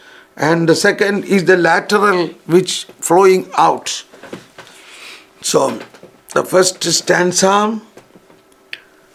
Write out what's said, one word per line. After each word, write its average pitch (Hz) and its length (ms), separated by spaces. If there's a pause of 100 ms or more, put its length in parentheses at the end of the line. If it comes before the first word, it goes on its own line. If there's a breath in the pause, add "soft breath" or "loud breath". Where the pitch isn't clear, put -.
(360 soft breath)
and 165 320
the 160 80
second 202 480
is 185 220
the 190 100
lateral 180 720 (180)
which 180 380 (160)
flowing 185 580
out. 147 460 (1400 loud breath)
So 131 380 (540)
the 147 100
first 185 400
stanza, 190 1000 (1300 loud breath)